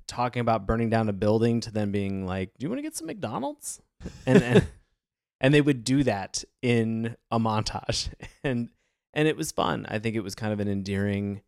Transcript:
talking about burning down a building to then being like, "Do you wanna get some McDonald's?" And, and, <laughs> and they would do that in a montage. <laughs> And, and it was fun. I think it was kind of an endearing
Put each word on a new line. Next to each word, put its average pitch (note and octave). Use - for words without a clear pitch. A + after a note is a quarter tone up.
talking B2
about A2+
burning A2+
down A2+
a G2+
building A2
to A2
then G#2
being G2
like, F#2+
"Do -
you D3+
wanna C4
get D#4
some D#4+
McDonald's?" C4
And, B2+
and, B2
<laughs> -
and C3+
they D3
would C#3
do C3
that G2+
in A2+
a A2+
montage. A2
<laughs> -
And, A#2+
and D3+
it D#3
was D#3
fun. -
I G#2+
think A2
it A2+
was F#2+
kind G#2+
of G2+
an G2+
endearing G2+